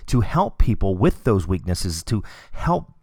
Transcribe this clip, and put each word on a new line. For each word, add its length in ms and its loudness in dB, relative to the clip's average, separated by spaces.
to 140 2
help 380 0
people 360 2
with 300 0
those 220 2
weaknesses, 580 -4
to 180 -2
help 400 -4